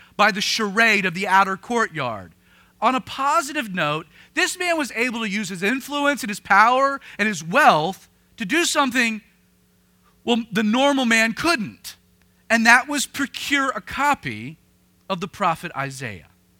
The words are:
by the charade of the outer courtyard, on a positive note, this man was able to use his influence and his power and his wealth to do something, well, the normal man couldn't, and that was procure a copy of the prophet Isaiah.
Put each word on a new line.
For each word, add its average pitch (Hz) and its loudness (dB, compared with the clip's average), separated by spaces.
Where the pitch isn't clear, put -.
by 208 4
the 202 -6
charade 208 0
of 185 -2
the 185 -6
outer 190 4
courtyard, 139 -4
on 247 2
a 254 0
positive 285 -2
note, 156 -2
this 349 -2
man 349 0
was 277 -4
able 233 -4
to 220 -4
use 196 -4
his 180 -8
influence 277 -2
and 214 -6
his 208 -8
power 254 4
and 208 0
his 165 -6
wealth 185 4
to 233 -8
do 285 0
something, 240 0
well, 233 0
the 226 0
normal 262 2
man 226 2
couldn't, 226 -4
and 226 2
that 247 6
was 285 -2
procure 277 -2
a 208 -10
copy 160 -4
of 185 -4
the 190 -8
prophet 175 -2
Isaiah. 131 -10